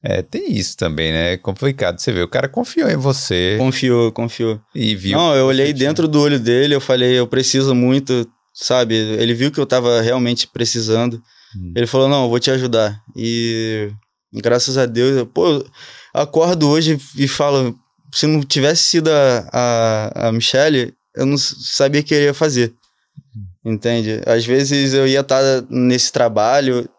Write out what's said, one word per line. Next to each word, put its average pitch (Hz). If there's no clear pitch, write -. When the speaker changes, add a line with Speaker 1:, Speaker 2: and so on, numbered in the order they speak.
Speaker 1:
É, 92
tem 349
isso 98
também, 80
né? 85
É 92
complicado. 98
Você -
vê, 90
o 82
cara 131
confiou 247
em 165
você. 104
Speaker 2:
Confiou, 123
confiou. 117
Speaker 1:
E 110
viu 98
Speaker 2:
Não, 165
Speaker 1:
que 139
Speaker 2:
eu 131
Speaker 1:
você -
Speaker 2:
olhei 135
Speaker 1:
tinha 131
Speaker 2:
dentro 156
do 147
olho 143
dele, 127
eu 139
falei, 127
"Eu 120
preciso 131
muito", 127
sabe? 123
Ele 110
viu 127
que 151
eu 139
tava 120
realmente 120
precisando. 117
Speaker 1:
Hum. 90
Speaker 2:
Ele 120
falou, 135
"Não, 139
eu 123
vou 120
te 131
ajudar." 113
E 113
graças 120
a 131
Deus, 120
eu, 117
pô, 180
eu 143
acordo 156
hoje 156
e 139
falo, 135
"Se -
não 156
tivesse 143
sido 160
a, 135
a, 113
a -
Michelle, 131
eu 135
não 143
s-, -
sabia 143
o -
que 151
eu 147
ia 143
fazer." 127
Entende? 113
Às 117
vezes 139
eu 135
ia 135
tá 135
nesse 123
trabalho 120